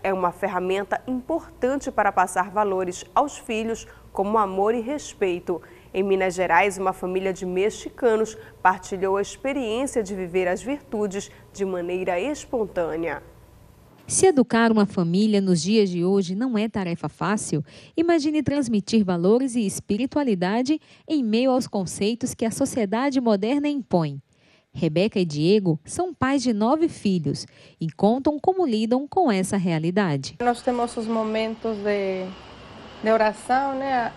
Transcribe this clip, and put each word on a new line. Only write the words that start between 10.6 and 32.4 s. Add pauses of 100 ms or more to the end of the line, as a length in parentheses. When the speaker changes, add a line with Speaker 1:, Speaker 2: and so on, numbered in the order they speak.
Speaker 1:
virtudes (240)
de
maneira
espontânea. (840)
Speaker 2:
Se
educar
uma
família
nos
dias
de
hoje
não
é
tarefa
fácil, (320)
imagine
transmitir
valores
e
espiritualidade (300)
em
meio
aos
conceitos
que
a
sociedade
moderna
impõe. (520)
Rebeca
e
Diego
são
pais
de
nove
filhos (340)
e
contam
como
lidam
com
essa
realidade.
Speaker 3:
Nós
temos
os
momentos
de, (760)